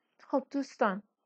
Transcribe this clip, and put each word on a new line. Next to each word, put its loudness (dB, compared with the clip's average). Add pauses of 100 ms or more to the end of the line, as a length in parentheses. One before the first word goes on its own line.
(200)
خب -2
دوستان، 0 (220)